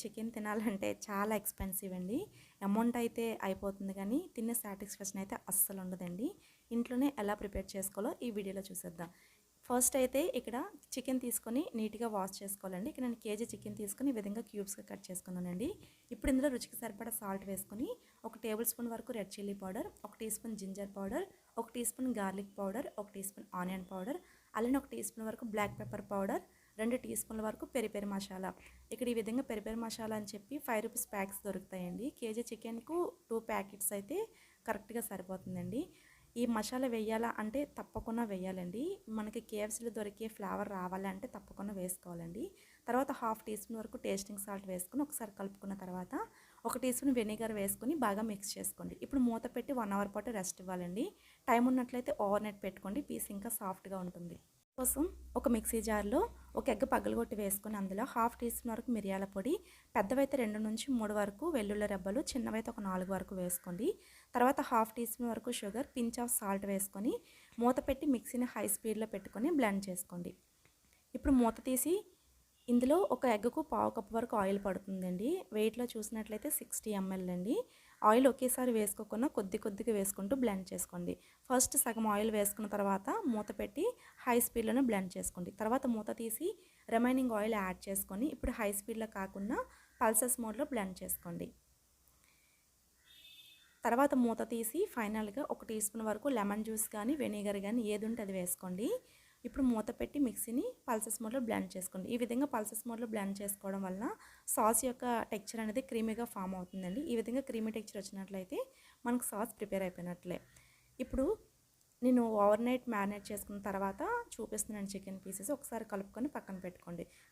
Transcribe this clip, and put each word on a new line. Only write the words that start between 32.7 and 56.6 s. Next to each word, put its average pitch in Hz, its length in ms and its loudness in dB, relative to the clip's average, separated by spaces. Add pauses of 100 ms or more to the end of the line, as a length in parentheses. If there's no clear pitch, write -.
టూ 226 80 0 (140)
ప్యాకెట్స్ 202 480 -4
అయితే 202 180 -6 (520)
కరెక్ట్గా 220 420 -4
సరిపోతుందండి. 185 720 -4 (560)
ఈ 240 40 2 (120)
మసాలా 254 380 0
వేయాలా 220 360 0 (120)
అంటే 220 200 0 (160)
తప్పకుండా 226 520 -2
వేయాలండి. 185 540 -4 (340)
మనకి 214 220 -4 (100)
కేఎఫ్సీలో 214 480 -4
దొరికే 208 380 -4
ఫ్లేవర్ 196 400 -2
రావాలంటే 190 580 -4
తప్పకుండా 202 460 -8
వేసుకోవాలండి. 175 640 -6 (460)
తర్వాత 262 220 2 (100)
హాఫ్ 220 260 0
టీ 214 140 -4
స్పూన్ 226 200 -8
వరకు 220 240 -10
టేస్టింగ్ 202 400 -2
సాల్ట్ 196 260 -6
వేసుకొని 185 360 -2
ఒకసారి 214 320 -6
కలుపుకున్న 196 440 -6
తర్వాత 180 300 -6 (560)
ఒక 240 140 0
టీ 254 160 4
స్పూన్ 269 200 4
వెనిగర్ 214 400 0
వేసుకొని 202 360 0 (100)
బాగా 208 260 2
మిక్స్ 202 260 -6
చేసుకోండి. 180 480 -6
ఇప్పుడు 269 220 4
మూత 226 160 0 (140)
పెట్టి 247 240 -2
వన్ 202 160 -2
అవర్ 202 180 0
పాటు 208 240 -4
రెస్ట్ 185 240 -6
ఇవ్వాలండి. 180 420 -2 (440)
టైమ్ 240 240 8
ఉన్నట్లయితే 247 400 0 (140)
ఓవర్ 208 200 4
నైట్ 202 180 -8
పెట్టుకోండి, 196 360 -4 (100)
పీస్ 226 260 -6
ఇంకా 226 220 -6
సాఫ్ట్గా 190 460 -6
ఉంటుంది. 175 320 -10 (400)
కోసం 262 260 2 (340)
ఒక 247 180 4
మిక్సీ 220 320 0
జార్లో 208 320 2 (400)
ఒక - 140 -4